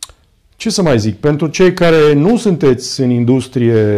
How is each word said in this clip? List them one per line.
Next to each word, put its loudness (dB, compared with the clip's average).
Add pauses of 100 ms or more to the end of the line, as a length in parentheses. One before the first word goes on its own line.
(560)
ce -8
să -4
mai 2
zic? -4
Pentru -2
cei 0
care 2
nu 2
sunteți -2
în 0
industrie, 0 (220)